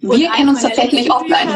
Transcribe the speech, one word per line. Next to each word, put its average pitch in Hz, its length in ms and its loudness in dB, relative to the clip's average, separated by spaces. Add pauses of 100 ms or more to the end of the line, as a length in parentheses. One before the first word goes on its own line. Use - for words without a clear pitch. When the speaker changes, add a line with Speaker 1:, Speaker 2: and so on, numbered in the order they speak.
Speaker 1:
Und 214 160 2
Speaker 2:
Wir 330 120 2
kennen 285 200 2
uns 269 80 2
Speaker 1:
eins 233 60 -6
meiner 233 100 -2
Speaker 2:
tatsächlich 247 340 0
Speaker 1:
letzten - 40 2
Speaker 2:
offline. - 440 -2